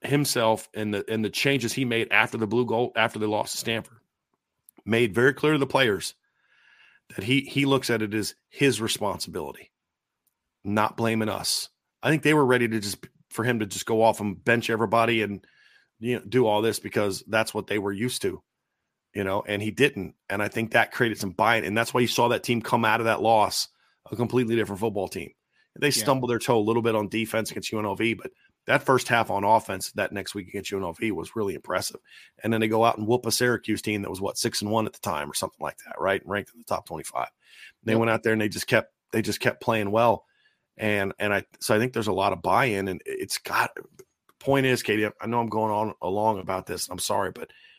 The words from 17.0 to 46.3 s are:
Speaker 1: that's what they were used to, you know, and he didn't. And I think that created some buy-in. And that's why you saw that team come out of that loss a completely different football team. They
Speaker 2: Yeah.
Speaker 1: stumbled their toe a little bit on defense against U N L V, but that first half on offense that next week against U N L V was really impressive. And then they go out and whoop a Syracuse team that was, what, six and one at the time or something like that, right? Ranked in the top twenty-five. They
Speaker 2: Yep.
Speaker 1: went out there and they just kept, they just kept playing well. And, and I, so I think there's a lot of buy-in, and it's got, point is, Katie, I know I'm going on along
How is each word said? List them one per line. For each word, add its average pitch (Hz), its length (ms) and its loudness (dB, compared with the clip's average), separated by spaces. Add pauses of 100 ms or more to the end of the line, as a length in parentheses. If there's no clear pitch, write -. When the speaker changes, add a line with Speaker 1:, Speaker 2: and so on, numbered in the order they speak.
Speaker 1:
that's 110 260 0
what 107 140 -4
they 101 100 -2
were 101 140 -2
used 110 320 -4
to, 92 180 -2 (720)
you 101 100 -2
know, 95 220 -2
and 101 160 -2
he 110 80 -4
didn't. 101 460 0 (160)
And 101 100 -2
I 104 60 -2
think 113 240 -4
that 113 200 4
created 113 280 0
some 101 100 -4
buy-in. 107 340 2
And 98 140 -2
that's 117 160 0
why 127 80 4
you 120 60 2
saw 120 220 2
that 113 120 0
team 120 180 -2
come 113 260 0
out 110 160 2
of 113 40 0
that 110 160 2
loss 107 460 2 (420)
a 110 60 -10
completely 117 400 0
different 101 240 -2
football 104 280 -2
team. 85 220 -10 (500)
They 147 80 2
Speaker 2:
Yeah. 127 160 0
Speaker 1:
stumbled 127 280 2
their 117 80 0
toe 120 180 2
a - 20 4
little 113 220 2
bit 113 140 2
on 104 120 0
defense 110 440 -2
against - 200 -8
U 110 60 -4
N 104 80 -2
L 98 100 -4
V, 110 200 0
but - 160 -12 (340)
that 131 180 2
first 131 240 4
half 117 220 2
on 98 140 -2
offense 101 500 2
that 101 180 -2
next 95 240 -8
week 95 120 -10
against 98 240 -10
U 101 60 -2
N 95 60 -4
L 87 100 -4
V 110 180 -4
was - 240 -8
really 101 180 -2
impressive. - 460 -4 (440)
And 110 80 0
then 113 100 2
they 110 60 2
go 110 160 2
out 117 140 4
and 107 100 -6
whoop 123 200 0
a 113 40 -2
Syracuse 113 500 0
team 104 200 -2
that 101 80 -6
was, 92 120 -8
what, - 180 -6
six 110 240 -2
and 104 80 -2
one 110 160 0
at - 60 -12
the - 60 -20
time 76 300 -4
or 71 60 -8
something - 260 -8
like 76 240 -8
that, - 160 -12
right? 95 240 0
Ranked 98 280 -6
in - 60 -20
the - 60 -20
top - 220 -6
twenty-five. 71 420 -6 (540)
They 110 100 0
Speaker 2:
Yep. 113 60 4
Speaker 1:
went 117 100 2
out 110 140 0
there 113 100 2
and 110 80 0
they 104 80 0
just - 180 -8
kept, - 240 2 (200)
they 107 100 2
just 104 180 -2
kept - 220 0
playing 107 300 0
well. 110 340 4 (520)
And, 101 420 -2
and 104 120 0
I, 98 140 0 (140)
so - 160 2
I 107 40 4
think 127 140 0
there's 113 140 -2
a 104 60 0
lot 95 200 0
of 87 80 -8
buy-in, 98 460 2
and 92 180 -6
it's - 320 -8
got, - 400 -4 (640)
point 135 260 2
is, 127 160 2
Katie, 107 260 0 (120)
I 101 80 -10
know 120 120 -2
I'm 117 80 -2
going 107 240 -2
on 104 300 -2
along 104 380 0